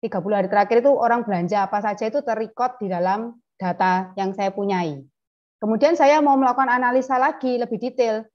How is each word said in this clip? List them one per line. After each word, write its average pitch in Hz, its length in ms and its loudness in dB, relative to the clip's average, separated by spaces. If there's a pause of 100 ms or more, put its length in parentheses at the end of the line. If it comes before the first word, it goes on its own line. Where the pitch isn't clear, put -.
Tiga 214 180 -4
puluh 202 160 0
hari 190 140 0
terakhir 208 340 4
itu 277 80 6
orang 233 320 2
belanja 190 400 0
apa 208 160 -4
saja 214 300 -4
itu 285 100 -2
terrecord 233 640 -4
di 190 100 -4
dalam 196 460 -4 (180)
data 185 640 0
yang 196 180 -4
saya 196 160 -2
punyai. 180 480 -4 (560)
Kemudian 226 400 2
saya 294 240 6
mau 285 160 4
melakukan 262 320 2
analisa 254 480 0
lagi 262 400 0
lebih 233 240 -4
detail 233 540 -2